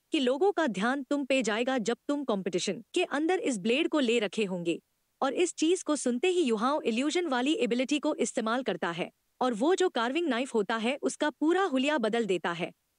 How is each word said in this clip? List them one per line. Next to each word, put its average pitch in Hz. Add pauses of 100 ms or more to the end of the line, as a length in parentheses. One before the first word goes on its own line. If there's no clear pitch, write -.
(120)
कि 320
लोगों 277
का 320
ध्यान 240
तुम 285
पे 269
जाएगा 240
जब 226 (120)
तुम 285
कॉम्पिटिशन 190 (100)
के 359
अंदर 330
इस 247
ब्लेड 240
को 302
ले 240
रखे 214
होंगे?" 175 (420)
और 269
इस 349
चीज 339
को 302
सुनते 247
ही 349
युहाओ 247
इल्यूजन 285
वाली 262
एबिलिटी 247
को 302
इस्तेमाल 233
करता 190
है 165 (300)
और 247
वो 277
जो 370
कार्विंग 277
नाइफ 254
होता 226
है 226
उसका 294
पूरा 339
हुलिया 294
बदल 220
देता 185
है। 165 (260)